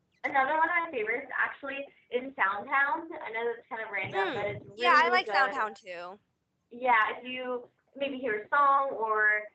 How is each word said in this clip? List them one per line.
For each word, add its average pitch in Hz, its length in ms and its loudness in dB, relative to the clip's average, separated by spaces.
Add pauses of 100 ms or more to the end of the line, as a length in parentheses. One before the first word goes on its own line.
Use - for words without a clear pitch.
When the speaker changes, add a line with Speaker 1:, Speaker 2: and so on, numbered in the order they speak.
(240)
Speaker 1:
Another 277 340 2
one 330 100 4
of 349 60 -2 (100)
my 330 60 -8
favorites 247 480 -4
actually 277 480 -6 (240)
is 247 140 -2 (100)
SoundHound. 285 720 0 (160)
I 214 80 -10
know 233 240 -2
that's - 140 -16
kind 226 120 -10
of 220 100 -8
random, 202 380 -2
Speaker 2:
Mm. 294 60 -4
Speaker 1:
but 208 120 -4
it's 202 200 -8
really, 214 160 -10
Speaker 2:
Yeah, 330 140 6
I 320 100 6
Speaker 1:
really 339 40 2
Speaker 2:
like 370 160 4
Speaker 1:
good. 415 80 -4
Speaker 2:
SoundHound 254 460 0
too. 180 380 -12 (520)
Speaker 1:
Yeah, 254 460 2
if 240 80 -16
you 254 440 -6 (280)
maybe 277 220 -4
hear 214 240 -2
a 208 60 -16
song 277 420 4
or 214 540 2 (100)